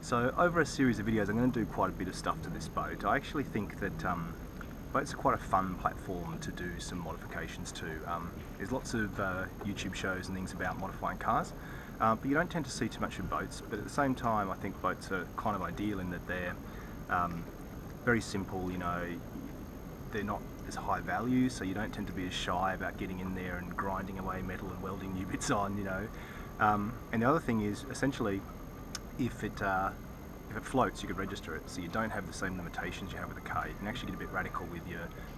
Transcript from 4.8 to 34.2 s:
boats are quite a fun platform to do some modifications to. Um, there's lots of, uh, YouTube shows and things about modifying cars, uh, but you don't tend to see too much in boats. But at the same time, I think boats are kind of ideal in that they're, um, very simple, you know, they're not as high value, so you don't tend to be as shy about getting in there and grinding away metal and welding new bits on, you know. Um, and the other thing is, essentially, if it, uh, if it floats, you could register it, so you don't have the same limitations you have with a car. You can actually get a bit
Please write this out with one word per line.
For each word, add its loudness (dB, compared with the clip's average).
boats 2
are -6
quite 4
a 4
fun 2
platform -2
to -4
do -4
some -4
modifications -6
to. -6
Um, -2
there's -4
lots 0
of, 2
uh, 0
YouTube -2
shows 0
and -4
things -4
about -2
modifying -2
cars, 2
uh, 6
but -2
you 4
don't 4
tend 0
to -6
see 0
too -6
much -2
in -2
boats. -2
But -4
at -2
the -6
same 4
time, 2
I -2
think -4
boats 0
are 0
kind 2
of 0
ideal 0
in -2
that -4
they're, -2
um, 2
very 6
simple, -2
you -2
know, 0
they're 0
not 0
as -4
high 0
value, 4
so -2
you 0
don't 0
tend -2
to -4
be 0
as -2
shy 2
about -2
getting -2
in -2
there -2
and -6
grinding -2
away -2
metal -4
and -6
welding -4
new -2
bits 0
on, 4
you 0
know. 0
Um, 6
and 4
the 8
other 8
thing 4
is, 0
essentially, 2
if 0
it, -2
uh, 4
if -4
it -4
floats, 4
you -4
could -2
register -2
it, -6
so -6
you -4
don't 0
have -4
the -8
same -2
limitations -4
you -6
have -4
with -8
a -8
car. -2
You -6
can -4
actually -4
get -6
a -6
bit -6